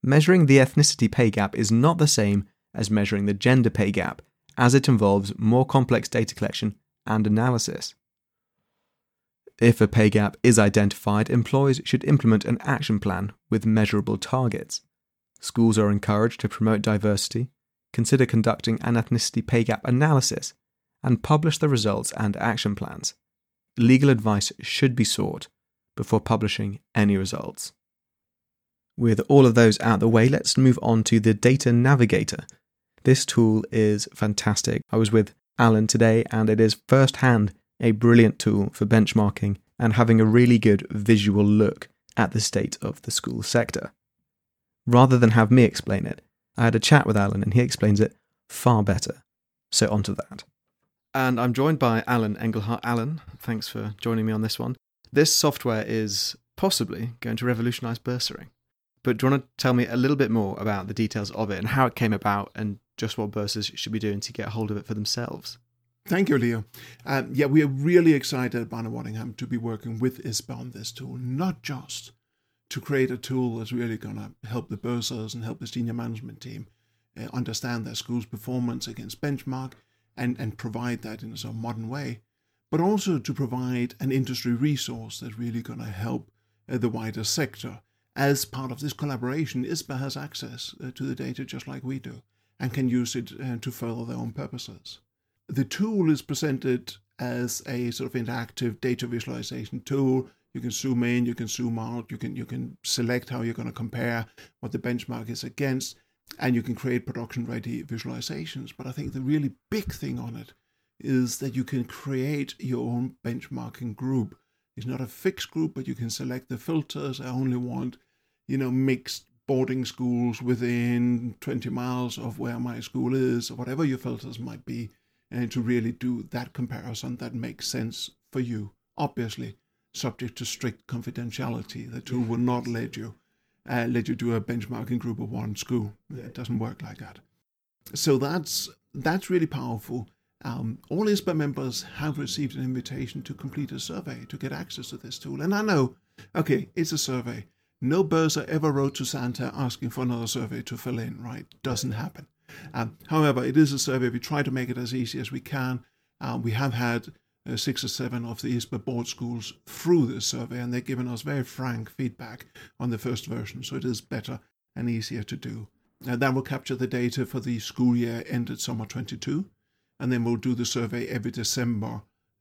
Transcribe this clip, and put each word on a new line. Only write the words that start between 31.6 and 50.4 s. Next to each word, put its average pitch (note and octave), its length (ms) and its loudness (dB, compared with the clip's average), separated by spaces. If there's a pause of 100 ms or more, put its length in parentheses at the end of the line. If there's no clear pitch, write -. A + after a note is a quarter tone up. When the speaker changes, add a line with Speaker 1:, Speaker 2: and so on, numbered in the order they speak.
Speaker 1:
Navigator. A#2+ 720 4 (580)
This C3 220 6
tool A2 440 6
is G#2+ 440 2
fantastic. - 760 0
I G#2+ 60 0
was A2 160 4
with G#2+ 220 6 (240)
Alan A2+ 280 6
today, A2+ 440 6
and A2 180 2
it G#2+ 100 4
is A2 300 6
firsthand B2+ 640 4 (280)
a A#2 100 4
brilliant A#2 480 8
tool G2+ 340 2
for - 140 -2
benchmarking G#2 720 4 (200)
and A#2 140 4
having A2+ 280 6
a A2 40 8
really A#2+ 340 8
good G#2 320 6
visual G#2 540 6
look G#2 440 4 (280)
at A2+ 160 2
the A2+ 80 2
state - 400 -2
of - 220 -6
the - 80 -10
school - 320 -4
sector. - 500 -2 (920)
Rather B2 320 8
than A2+ 140 8
have A2 180 6
me B2 140 10
explain - 420 0
it, - 160 -8 (340)
I A#2 80 2
had A2+ 120 4
a A2+ 40 4
chat D3 260 6
with G#2+ 100 2
Alan G2+ 260 2
and G#2 100 -2
he A#2+ 80 6
explains G#2 400 4
it - 160 2 (320)
far A#2 340 4
better. - 420 -2 (480)
So - 160 4
on G#2 160 2
to G2 100 -2
that. - 300 -10 (680)